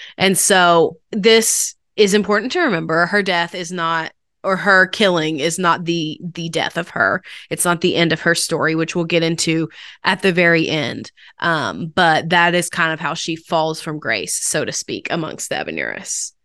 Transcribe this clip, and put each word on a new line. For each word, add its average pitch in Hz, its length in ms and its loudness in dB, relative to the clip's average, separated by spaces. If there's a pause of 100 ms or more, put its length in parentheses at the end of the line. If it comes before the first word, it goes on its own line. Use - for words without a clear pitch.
(180)
And 185 200 2
so 170 600 4 (140)
this 226 640 2 (220)
is 208 160 4
important 208 400 0
to 359 80 0
remember. 165 440 0
Her 190 160 0
death 175 320 -2
is 180 180 -8
not, 165 420 -4 (300)
or 185 120 0
her 185 320 4
killing 165 520 0
is 165 200 -2
not 175 240 2
the, 165 360 -4 (140)
the 165 160 -8
death - 280 -4
of 175 120 -6
her. 190 320 0 (280)
It's 160 160 -4
not 175 160 2
the 180 140 2
end 165 180 2
of 160 80 -4
her 170 120 2
story, 160 420 0
which 160 200 -2
we'll 175 100 0
get 165 180 2
into 160 460 -2 (340)
at 185 180 0
the 196 100 2
very 170 380 4
end. 123 420 -4 (280)
Um, 156 480 -2
but 160 420 2
that 175 260 4
is 175 140 0
kind 160 240 0
of 156 80 -8
how 151 120 -4
she 165 220 -6
falls 160 460 -2
from 151 180 -8
grace, 110 360 -4
so - 280 -2
to 101 80 -4
speak, - 400 -8
amongst - 380 -6
the - 60 -4
Evanurus. 73 760 -6 (140)